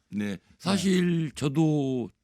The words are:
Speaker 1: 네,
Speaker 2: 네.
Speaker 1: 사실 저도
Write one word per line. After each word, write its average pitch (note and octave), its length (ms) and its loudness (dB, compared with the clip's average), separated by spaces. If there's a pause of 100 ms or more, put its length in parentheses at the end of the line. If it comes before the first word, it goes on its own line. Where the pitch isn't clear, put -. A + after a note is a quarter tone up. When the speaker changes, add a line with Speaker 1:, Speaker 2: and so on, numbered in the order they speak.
Speaker 1:
네, G#2 160 -4
Speaker 2:
네. G2 120 -6 (200)
Speaker 1:
사실 F3 760 0
저도 C#3+ 760 0 (140)